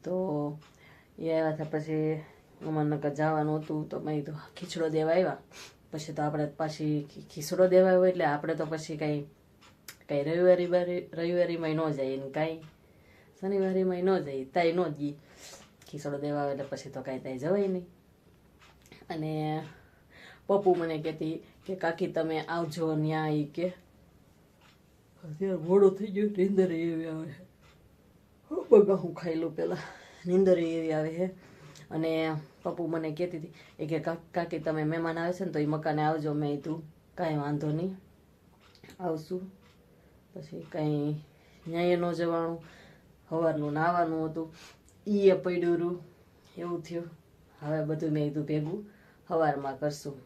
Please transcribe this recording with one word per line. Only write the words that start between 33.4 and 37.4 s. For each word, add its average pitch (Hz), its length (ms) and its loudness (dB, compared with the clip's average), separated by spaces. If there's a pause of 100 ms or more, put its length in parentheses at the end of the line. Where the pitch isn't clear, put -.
એ 156 80 -6
કે, 156 120 -2
"કા-, 165 180 -4 (160)
કાકી 170 260 -2
તમે 156 240 -2
મહેમાન 165 340 0
આવે 170 160 -2
છે 185 120 -4
ને 170 60 -4
તો 156 80 -2
ઈ 147 60 2
મકાને 151 380 0
આવજો." 151 300 0
મેં 147 220 0
કીધું, 160 280 -6 (320)
"કાંઈ 160 200 -2
વાંધો 147 320 -2